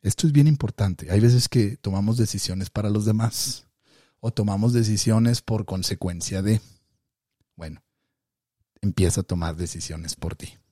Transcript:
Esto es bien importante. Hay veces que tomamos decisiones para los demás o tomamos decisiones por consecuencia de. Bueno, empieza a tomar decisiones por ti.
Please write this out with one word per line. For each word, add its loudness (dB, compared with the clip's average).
Esto 0
es 4
bien 6
importante. 0
Hay 4
veces 6
que 0
tomamos -2
decisiones -4
para -4
los 0
demás -2
o -4
tomamos 0
decisiones 2
por -4
consecuencia -6
de. 2
Bueno, -14
empieza 0
a -2
tomar -4
decisiones -10
por -8
ti. -16